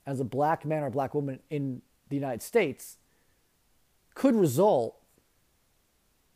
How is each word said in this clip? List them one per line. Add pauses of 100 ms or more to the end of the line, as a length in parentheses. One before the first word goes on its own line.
as
a
black
man
or
a
black
woman
in (260)
the
United
States (1200)
could
result (1400)